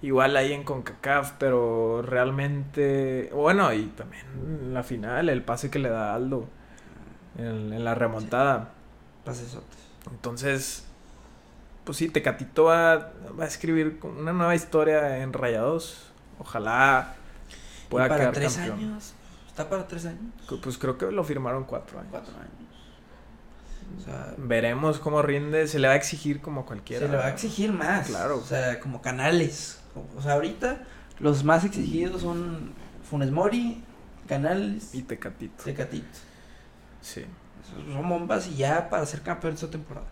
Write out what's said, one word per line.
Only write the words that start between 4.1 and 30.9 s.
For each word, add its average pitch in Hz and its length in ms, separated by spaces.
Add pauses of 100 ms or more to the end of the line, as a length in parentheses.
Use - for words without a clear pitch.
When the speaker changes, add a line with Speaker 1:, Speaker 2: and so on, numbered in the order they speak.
Speaker 1:
la 123 80
final, 123 460
el 127 140
pase 131 280
que 143 80
le 131 100
da 107 260
Aldo 127 320 (920)
en, 110 340
en 113 120
la 117 100
remontada. 117 720
Speaker 2:
Sí. 113 60 (540)
Pasesotes. 123 540 (320)
Speaker 1:
Entonces, 127 760 (1000)
pues 143 140
sí, 165 120
Tecatito 151 540
va, 165 480 (260)
va 160 60
a - 20
escribir 156 560
una 156 300
nueva 175 220
historia 156 680
en 131 100
Rayados. 127 800 (280)
Ojalá 127 760 (720)
Speaker 2:
Y - 40
Speaker 1:
pueda 123 180
Speaker 2:
para 147 120
Speaker 1:
quedar 123 140
Speaker 2:
tres 139 220
Speaker 1:
campeón. - 220
Speaker 2:
años, 214 360 (340)
está - 220
para 185 180
tres 170 180
años. 170 140 (280)
Speaker 1:
Cu-, 135 120
pues 127 160
creo 131 220
que 190 120
lo 190 140
firmaron 135 400
cuatro - 340
años. - 120
Speaker 2:
Cuatro - 240
años. - 160 (1500)
O - 60
sea, 135 340
Speaker 1:
Veremos 127 600
cómo 151 240
rinde, 147 460
se 156 100
le 135 100
va 135 60
a - 20
exigir 143 440
como 143 260
cualquiera. 120 400
Speaker 2:
se 143 60
le 139 60
va 131 80
a 139 40
exigir 214 420
más, 175 360
Speaker 1:
Claro. 120 300
Speaker 2:
o 113 60
sea, 123 360
como 127 200
Canales. 143 800 (360)
O 135 60
sea, 143 120
ahorita 254 480 (380)